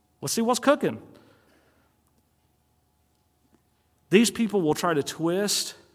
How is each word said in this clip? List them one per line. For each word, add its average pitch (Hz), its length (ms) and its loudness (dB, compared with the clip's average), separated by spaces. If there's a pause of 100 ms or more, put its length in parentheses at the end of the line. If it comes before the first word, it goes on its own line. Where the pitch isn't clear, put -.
(200)
Let's 143 120 -6
see 226 100 0
what's 233 180 0
cooking. 208 400 0 (3000)
These 214 200 4
people 202 320 -2
will 151 120 2
try 175 200 0
to 143 80 0
twist 180 720 -4 (200)